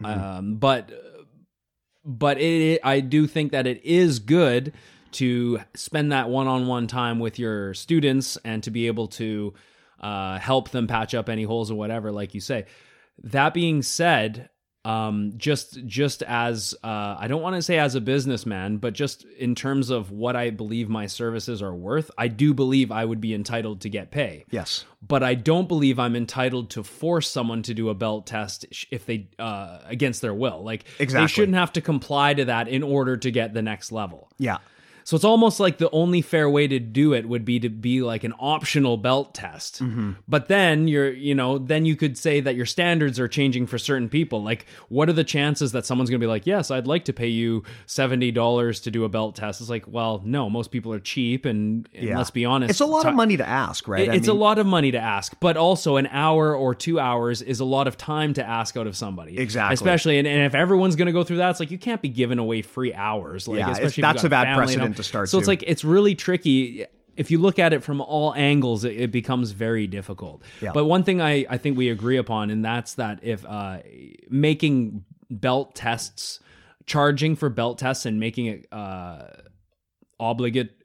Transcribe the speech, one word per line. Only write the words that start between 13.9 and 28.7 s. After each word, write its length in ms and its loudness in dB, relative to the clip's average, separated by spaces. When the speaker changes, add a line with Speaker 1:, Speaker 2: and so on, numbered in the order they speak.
Speaker 2:
um, 520 -2
just, 500 -4
just 360 -2
as, 520 -2
uh, 340 -6
I 80 -6
don't 160 -2
wanna 180 -4
say 180 0
as 160 0
a 60 -2
businessman, 800 -2
but 160 -6
just 300 -6
in 300 -4
terms 360 -2
of 220 -4
what 240 -4
I 140 -2
believe 380 -6
my 180 -4
services 560 -6
are 120 -6
worth, 420 -4
I 120 0
do 260 2
believe 380 2
I 120 -2
would 160 -4
be 140 -4
entitled 480 -6
to 80 -8
get 220 -8
pay. 380 -6
Speaker 1:
Yes. 340 -6
Speaker 2:
But 200 0
I 120 2
don't 340 2
believe 300 2
I'm 180 0
entitled 540 -2
to 140 -10
force 440 -2
someone 360 -4
to 100 -6
do 160 -2
a 40 -2
belt 340 -4
test 420 -8